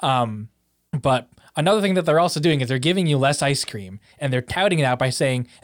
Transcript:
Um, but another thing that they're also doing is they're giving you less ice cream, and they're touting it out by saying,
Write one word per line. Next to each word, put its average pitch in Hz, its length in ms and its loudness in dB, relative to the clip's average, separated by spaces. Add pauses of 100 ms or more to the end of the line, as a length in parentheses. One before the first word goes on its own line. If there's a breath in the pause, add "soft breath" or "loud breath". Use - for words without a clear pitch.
Um, 117 480 -2 (440)
but 127 360 0 (280 soft breath)
another 185 240 2
thing 196 140 0
that 180 100 0
they're 160 160 4
also 170 200 0
doing 151 200 2
is 123 80 -2
they're 131 100 0
giving 175 280 0
you 147 120 2
less 135 240 0
ice 139 220 0
cream, 98 360 -12 (180 soft breath)
and 143 140 -4
they're 127 100 -2
touting 180 380 0
it 143 40 4
out 127 140 2
by 131 120 0
saying, 127 360 0 (160 loud breath)